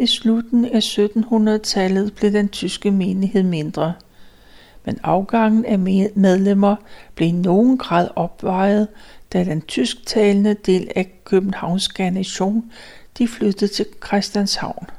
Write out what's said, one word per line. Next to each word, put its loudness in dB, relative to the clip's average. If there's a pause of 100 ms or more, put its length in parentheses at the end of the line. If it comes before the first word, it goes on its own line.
i 0
slutningen 0
af 2
syttenhundredetallet 0
blev 0
den 2
tyske -4
menighed 0
mindre, -2 (920)
men -6
afgangen 2
af 0
me-, 0
medlemmer 4 (400)
blev 0
i 0
nogen 2
grad 0
opvejet, 0 (460)
da 2
den -2
tysktalende 0
del 0
af -6
Københavns 0
garnison, -4 (460)
de 0
flyttede -2
til -4 (200)
Christianshavn. -4 (140)